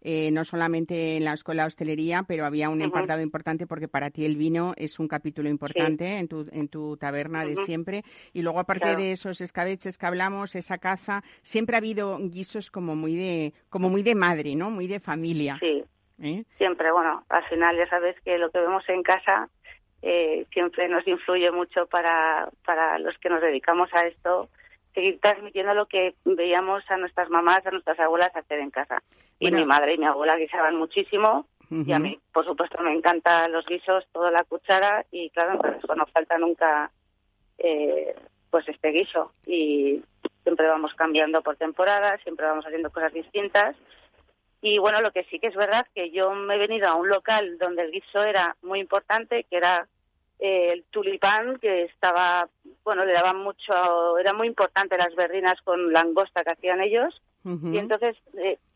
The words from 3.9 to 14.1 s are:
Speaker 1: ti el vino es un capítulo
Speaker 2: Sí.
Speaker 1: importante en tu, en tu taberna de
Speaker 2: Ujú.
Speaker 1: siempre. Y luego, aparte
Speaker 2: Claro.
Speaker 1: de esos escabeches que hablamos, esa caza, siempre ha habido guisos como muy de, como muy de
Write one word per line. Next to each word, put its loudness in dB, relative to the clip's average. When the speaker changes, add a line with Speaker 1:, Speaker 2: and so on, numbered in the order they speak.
Speaker 1:
ti -6
el 0
vino 0
es -10
un -4
capítulo -6
Speaker 2:
Sí. -2
Speaker 1:
importante -2
en -6
tu, -10
en -6
tu -10
taberna -6
de -6
Speaker 2:
Ujú. -4
Speaker 1:
siempre. -8
Y -6
luego, -2
aparte -2
Speaker 2:
Claro. 0
Speaker 1:
de -2
esos -10
escabeches -6
que -8
hablamos, -4
esa -8
caza, -4
siempre -2
ha 2
habido -4
guisos -8
como -6
muy -4
de, -4
como 0
muy 2
de 4